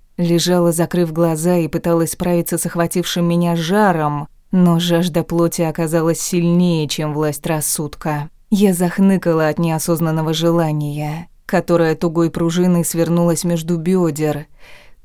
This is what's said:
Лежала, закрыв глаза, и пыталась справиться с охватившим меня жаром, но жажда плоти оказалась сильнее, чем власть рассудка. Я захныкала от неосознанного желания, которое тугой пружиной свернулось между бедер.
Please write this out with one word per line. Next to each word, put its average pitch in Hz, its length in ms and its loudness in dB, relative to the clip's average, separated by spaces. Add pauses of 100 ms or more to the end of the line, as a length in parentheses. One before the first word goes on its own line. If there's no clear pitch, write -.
(180)
Лежала, 170 540 2
закрыв 170 420 0
глаза, 165 440 2
и 160 100 0
пыталась 165 460 -2
справиться 175 440 -2
с - 80 -4
охватившим 170 600 -2
меня 170 300 0
жаром, 165 720 0 (240)
но 175 280 4
жажда 170 440 0
плоти 170 380 0
оказалась 160 580 0
сильнее, 170 680 0
чем 151 260 -4
власть 147 320 -4
рассудка. 151 880 -6 (180)
Я 196 240 4
захныкала 170 760 2
от 151 100 -2
неосознанного 160 760 0
желания, 151 960 -2 (160)
которое 170 500 0
тугой 165 360 0
пружиной 170 520 2
свернулось 170 600 0
между 170 340 -2
бедер. 156 720 -2 (580)